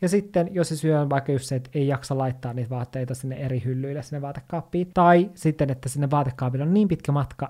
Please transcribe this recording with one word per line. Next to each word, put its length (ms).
Ja 80
sitten, 420
jos 180
se 60
syy 180
on 160
vaikka 220
just 140
se, 100
että 180
ei 140
jaksa 300
laittaa 360
niitä 160
vaatteita 460
sinne 200
eri 300
hyllyille, 380
sinne 180
vaatekaappiin, 720
tai 400
sitten, 360
että 200
sinne 220
vaatekaapille 540
on 80
niin 140
pitkä 240
matka, 380